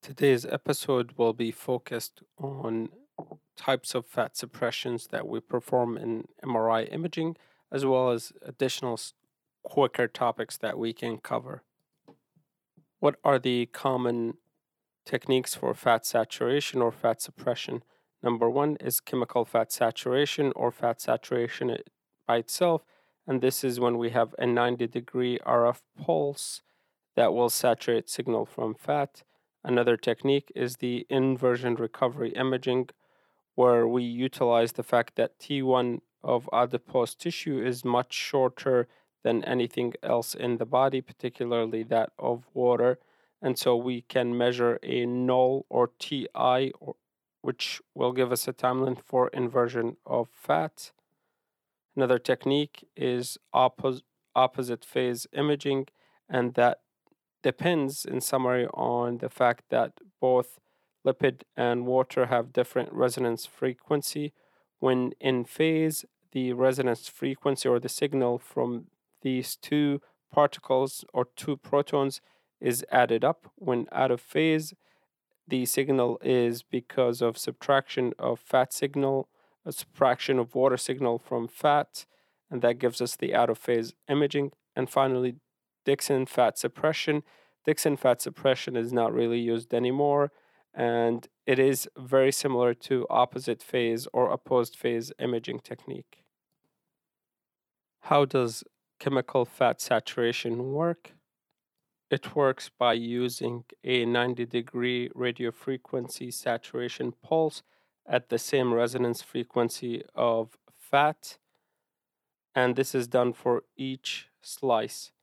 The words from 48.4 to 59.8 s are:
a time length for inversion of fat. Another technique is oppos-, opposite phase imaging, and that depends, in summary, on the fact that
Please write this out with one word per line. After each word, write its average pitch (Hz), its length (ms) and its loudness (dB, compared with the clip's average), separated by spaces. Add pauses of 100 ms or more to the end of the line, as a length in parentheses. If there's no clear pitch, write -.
a 127 60 -6
time 127 280 0
length 131 240 -2
for 127 280 2
inversion 120 720 0
of 120 260 -2
fat. - 600 -2 (1040)
Another 127 200 4
technique 139 800 -2
is 123 420 -4 (160)
oppos-, 127 500 2 (300)
opposite 123 520 0
phase 123 480 -2
imaging, 143 540 -2 (420)
and 123 240 -2
that 120 260 4 (640)
depends, 143 600 0
in 127 160 -4
summary, 123 540 0
on 120 460 -2
the 123 100 -6
fact 120 400 0
that 120 240 0 (260)